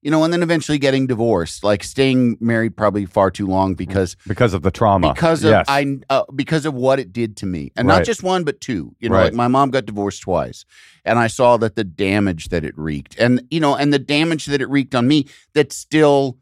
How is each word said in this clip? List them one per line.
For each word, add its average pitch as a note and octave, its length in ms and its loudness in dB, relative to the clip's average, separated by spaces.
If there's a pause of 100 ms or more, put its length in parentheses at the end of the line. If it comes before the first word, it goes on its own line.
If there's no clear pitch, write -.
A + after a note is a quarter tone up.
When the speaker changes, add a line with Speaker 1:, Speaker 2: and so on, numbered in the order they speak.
Speaker 1:
you C#3+ 80 -4
know, D#3 140 2
and E3 80 0
then F3 100 0
eventually D#3+ 360 0
getting C3+ 280 2
divorced, A2 580 -2
like, G#2 180 2
staying B2+ 580 0
married A2+ 360 0
probably G#2 300 0
far F#2+ 240 2
too G2 160 -6
long F#2+ 280 0
because F#2 420 -4 (100)
Speaker 2:
Because G#2 260 0
of F#2 100 -2
the F#2 80 0
trauma. F#2 440 2
Speaker 1:
because E3 300 0
of, D#3 60 4
Speaker 2:
Yes. G2 180 4
Speaker 1:
I, C#3 300 -2 (120)
uh, C3+ 140 2 (100)
because C#3+ 320 -2
of D3+ 80 -4
what C3 240 2
it F#2 140 -6
did A2+ 260 -4
to G2+ 80 -8
me. E2 300 -6
And - 120 0
not F3 100 2
Speaker 2:
Right. - 80 2
Speaker 1:
just - 160 -4
one, F#3 220 -2
but D3 160 -6
two. - 400 -8
You A#2 80 -4
know, F#2 80 0
Speaker 2:
Right. F#2+ 80 4
Speaker 1:
like, A2 100 0
my A#2+ 140 0
mom C3+ 220 2
got B2 160 -4
divorced G2+ 360 -6
twice, D#2 440 -4 (400)
and A2+ 120 2
I A#2 100 2
saw A#2+ 280 4
that A2 200 -2
the A2+ 80 -2
damage F#2+ 640 -2
that E2 140 -2
it C2+ 120 -10
wreaked, D2+ 420 -10
and, B2 320 2
you D#3+ 100 -2
know, C#3+ 160 2
and C#3+ 180 0
the C#3 40 2
damage D3 480 -2
that C#3+ 140 -2
it C3 80 -4
wreaked C3+ 260 -2
on A#2+ 140 2
me, C#3+ 180 2 (280)
that D3 180 0
still C#3+ 680 2